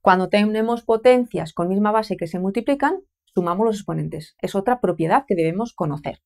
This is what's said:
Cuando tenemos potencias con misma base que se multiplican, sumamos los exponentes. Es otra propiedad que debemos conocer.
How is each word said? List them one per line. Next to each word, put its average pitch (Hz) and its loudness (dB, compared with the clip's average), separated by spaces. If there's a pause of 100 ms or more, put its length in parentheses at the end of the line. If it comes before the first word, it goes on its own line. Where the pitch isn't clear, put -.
Cuando 185 4
tenemos 220 0
potencias 226 2
con 175 -2
misma 208 2
base 220 -2
que 170 -6
se 175 -6
multiplican, 277 -2 (240)
sumamos 180 0
los 214 0
exponentes. 156 -8
Es - -6
otra 220 0
propiedad 180 0
que 202 -2
debemos 170 -2
conocer. - -8